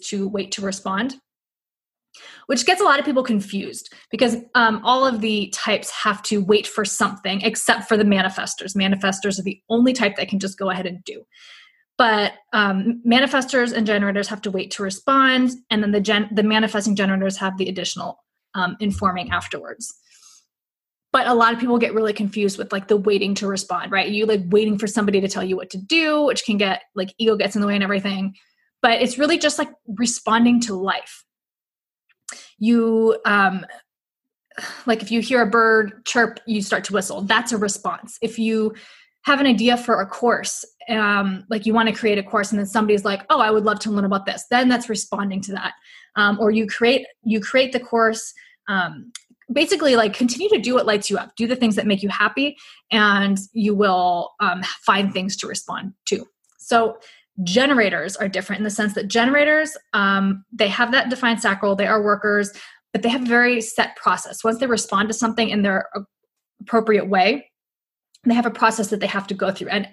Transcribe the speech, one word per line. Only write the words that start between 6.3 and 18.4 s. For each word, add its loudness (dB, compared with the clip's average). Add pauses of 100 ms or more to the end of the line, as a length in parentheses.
wait 2
for -4
something -4
except 0
for 4
the 2
manifestors. -2
Manifestors -2
are -6
the -8
only 4
type 0
that -6
can -2
just -6
go -4
ahead -6
and -12
do. -14 (720)
But, 2 (200)
um, 0
manifestors 2
and 0
generators 0
have -10
to -6
wait -4
to -8
respond, 2 (200)
and 2
then 0
the 2
gen-, 2
the 2
manifesting 2
generators 0
have -4
the -4
additional, -8 (300)